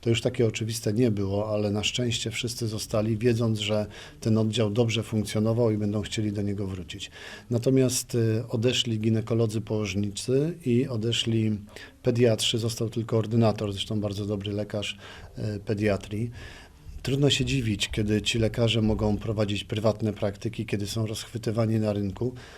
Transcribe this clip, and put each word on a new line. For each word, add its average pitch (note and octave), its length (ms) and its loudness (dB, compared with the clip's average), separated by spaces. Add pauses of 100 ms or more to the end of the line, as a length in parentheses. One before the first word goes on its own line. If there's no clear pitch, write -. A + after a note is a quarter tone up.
To A#2 80 0
już A2+ 120 2
takie A#2+ 260 2
oczywiste A2 460 -2
nie A#2+ 180 4
było, G2+ 420 0
ale G#2 180 2
na G#2 120 0
szczęście A#2 480 -2
wszyscy A2+ 360 -4
zostali, G#2+ 500 0
wiedząc, A2+ 420 2
że G#2+ 260 0 (360)
ten A2 160 4
oddział A2 320 2
dobrze A2+ 340 2
funkcjonował A2 680 2
i G#2+ 60 2
będą G#2 240 0
chcieli G#2+ 300 -2
do G2+ 100 -2
niego G2+ 260 -2
wrócić. F#2+ 440 -8 (380)
Natomiast, B2+ 640 2
e, A2+ 320 2
odeszli A#2 520 0
ginekolodzy A2+ 640 2
położnicy G#2+ 1040 -2
i B2+ 220 2
odeszli A2+ 720 0 (440)
pediatrzy, A#2 540 4
został A2+ 320 -2
tylko A2+ 280 -2
ordynator, A2 540 4
zresztą G#2 300 -2
bardzo G2+ 240 -4
dobry G2+ 280 -4
lekarz, G#2 440 -4 (400)
e, G#2+ 220 -4
pediatrii. G#2 720 0 (760)
Trudno C#3 240 4
się B2+ 160 2
dziwić, A#2 440 0
kiedy G#2+ 320 2
ci A2+ 180 0
lekarze A2+ 420 2
mogą G#2+ 360 2
prowadzić G#2 460 -2
prywatne G#2+ 500 0
praktyki, A2 520 -4
kiedy G2+ 220 -2
są A2+ 200 -2
rozchwytywani A2 720 -2
na G#2+ 140 2
rynku. G2+ 400 -2 (240)